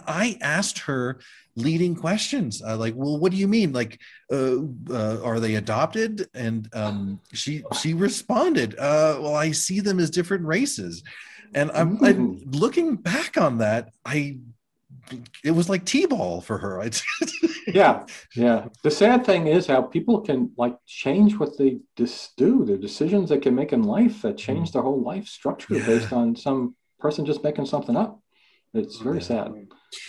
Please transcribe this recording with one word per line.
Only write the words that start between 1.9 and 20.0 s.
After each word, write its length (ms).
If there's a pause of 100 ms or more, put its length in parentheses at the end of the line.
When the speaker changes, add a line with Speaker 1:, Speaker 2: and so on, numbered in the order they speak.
Speaker 1:
questions, 680
uh, 140
like, 180
"Well, 240
what 120
do 60
you 100
mean? 260
Like, 260 (320)
uh, 260 (320)
uh, 340
are 160
they 160
adopted?" 800
And, 400
um, 460 (140)
she, 300 (160)
she 140
responded, 840
"Uh, 420
well, 140
I 160
see 280
them 200
as 100
different 360
races." 580 (520)
And 160
I'm, 320
I'm 320
Speaker 2:
Mm. 200
Speaker 1:
looking 400
back 400
on 220
that, 320 (160)
I 320 (1080)
it 80
was 180
like 160
T-ball 560
for 160
her. 240
<laughs> 60
It's 160 (640)
Speaker 2:
Yeah, 380 (300)
yeah. 300 (180)
The 80
sad 340
thing 220
is 200
how 160
people 380